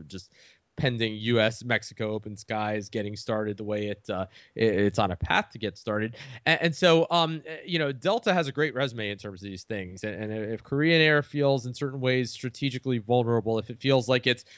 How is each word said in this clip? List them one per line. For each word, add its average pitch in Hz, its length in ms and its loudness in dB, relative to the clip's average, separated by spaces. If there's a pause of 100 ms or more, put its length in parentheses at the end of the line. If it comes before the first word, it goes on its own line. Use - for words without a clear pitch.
just 92 240 -14 (460)
pending 117 380 -2
U 113 240 2
S 113 240 2
Mexico 110 480 -4
Open 107 260 -8
Skies 107 520 -4
getting 104 260 -4
started 107 420 -4
the 110 60 -12
way 104 280 -4
it, - 200 -10
uh, 95 160 -2 (300)
it, 110 180 4
it's 101 240 2
on 98 140 2
a 90 40 -6
path - 340 2
to - 80 -16
get 101 200 -6
started. 110 380 -4 (300)
And, 160 160 2
and 165 120 2
so, 165 380 6
um, 160 320 0 (200)
you 165 140 -2
know, 143 140 0
Delta 185 420 0
has 165 140 0
a 135 40 -8
great 143 220 0
resume 117 360 -2
in 101 60 -6
terms 98 240 -12
of 101 80 -10
these 95 140 -10
things. 95 400 -8
And, 107 300 -6
and 110 200 -6
if 110 120 -8
Korean 160 360 4
Air 151 220 6
feels 139 420 0
in 123 100 -8
certain 139 260 -6
ways 127 320 0
strategically 127 680 -4
vulnerable, 113 600 2
if 110 100 -10
it 113 80 -12
feels 131 300 2
like 127 180 4
its 123 180 2 (120)